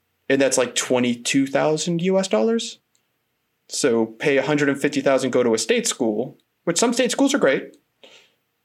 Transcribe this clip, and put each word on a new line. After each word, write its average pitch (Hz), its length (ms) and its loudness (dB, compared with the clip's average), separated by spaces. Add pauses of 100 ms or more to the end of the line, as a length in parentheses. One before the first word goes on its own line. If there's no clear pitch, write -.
(280)
And 135 120 2
that's, 135 160 2
like, 123 200 0
twenty-two 123 720 0
thousand 156 540 0
U 190 160 2
S 190 100 -2
dollars. 226 500 -2 (920)
So 117 380 0
pay 139 300 -2
a 131 60 2
hundred 147 260 2
and 139 120 0
fifty 143 200 -2
thousand, 131 320 0
go 127 100 4
to 117 120 2
a 110 40 2
state 233 300 0
school, 117 500 -4 (260)
which 170 140 -2
some 247 140 2
state 247 180 0
schools 277 240 0
are 294 40 0
great, - 380 0 (880)